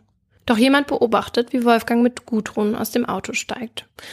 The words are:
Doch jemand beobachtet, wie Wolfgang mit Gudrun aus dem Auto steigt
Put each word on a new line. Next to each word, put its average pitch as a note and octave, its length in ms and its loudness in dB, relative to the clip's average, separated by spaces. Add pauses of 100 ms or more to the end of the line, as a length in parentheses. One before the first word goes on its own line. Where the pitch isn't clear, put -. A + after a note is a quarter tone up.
(460)
Doch A#3 120 2
jemand C#4 300 4
beobachtet, A#3 680 0
wie B3 120 0
Wolfgang A#3 360 2
mit A#3+ 240 0
Gudrun G#3+ 500 -2
aus - 160 -6
dem B3 140 0
Auto - 280 -6
steigt - 540 -10 (260)